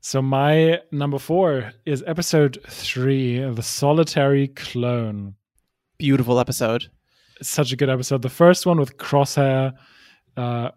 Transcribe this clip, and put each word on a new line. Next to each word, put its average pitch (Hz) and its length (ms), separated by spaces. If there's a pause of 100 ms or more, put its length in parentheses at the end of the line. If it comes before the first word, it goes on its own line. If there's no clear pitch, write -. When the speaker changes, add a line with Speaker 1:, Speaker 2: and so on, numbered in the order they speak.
Speaker 1:
So - 180
my 151 600 (120)
number 143 260
four 147 540 (140)
is 143 200
episode 160 520 (100)
three, 127 680
The 127 240
Solitary 143 840
Clone. 113 880 (640)
Speaker 2:
Beautiful 127 420
episode. 123 520 (500)
Speaker 1:
Such 135 300
a 131 60
good 135 120
episode. 131 340
The 127 60
first 175 380
one 170 140
with 139 160
Crosshair. 135 760 (640)
Uh, 120 400